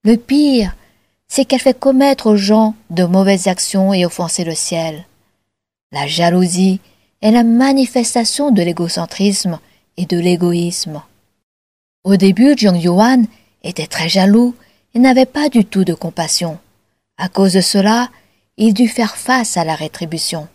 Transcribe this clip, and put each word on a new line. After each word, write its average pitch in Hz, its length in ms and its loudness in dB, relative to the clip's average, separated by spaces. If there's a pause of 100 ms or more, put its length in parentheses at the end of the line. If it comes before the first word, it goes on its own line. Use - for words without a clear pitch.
Le 226 120 4
pire, 262 600 0 (500)
c'est - 180 -2
qu'elle 262 140 -2
fait 254 180 0
commettre 269 520 2
aux 208 80 4
gens 214 400 2 (140)
de 175 120 0
mauvaises 190 460 2
actions 190 440 -2
et 180 140 0
offenser 170 380 -6
le 165 100 -8
ciel. 165 500 -8 (840)
La 139 160 -8
jalousie 180 760 0 (420)
est 214 100 4
la 240 100 4
manifestation 247 1080 0
de 185 100 4
l'égocentrisme 170 960 -4 (380)
et 170 100 -4
de 175 100 -2
l'égoïsme. 175 880 -2 (1000)
Au 196 100 2
début, 196 420 4
Zhang 185 240 2
Yuan 214 460 2 (380)
était 160 240 -8
très 165 200 -6
jaloux 208 460 2 (380)
et 233 80 -2
n'avait 262 260 4
pas 294 220 -4
du 220 160 2
tout 190 200 -2
de 165 100 -2
compassion. 165 640 -6 (580)
À 185 120 -6
cause 190 260 0
de 190 60 4
cela, 214 500 0 (480)
il 220 160 2
dut 233 120 2
faire 220 300 -4
face 254 400 -4
à 170 80 -2
la 156 100 -4
rétribution. 156 800 -8